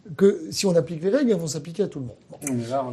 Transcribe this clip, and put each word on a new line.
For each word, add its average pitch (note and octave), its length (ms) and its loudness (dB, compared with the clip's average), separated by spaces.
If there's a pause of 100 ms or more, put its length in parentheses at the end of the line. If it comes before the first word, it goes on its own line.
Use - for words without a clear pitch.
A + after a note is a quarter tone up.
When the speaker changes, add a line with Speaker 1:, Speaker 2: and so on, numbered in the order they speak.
(160)
Speaker 1:
que G3 340 4
si - 160 -2
on F3+ 80 4
applique E3 280 0
les F#3+ 80 0
règles, B3+ 200 4
elles F#3+ 80 4
vont E3 80 -6
s'appliquer E3 380 -4
à - 20 -2
tout D3+ 140 -8
le B2+ 60 -6
monde. - 100 -14 (140)
Bon. - 160 -16
Speaker 2:
Non, C3+ 80 -2
mais A#2 140 -4
là, C3+ 240 -2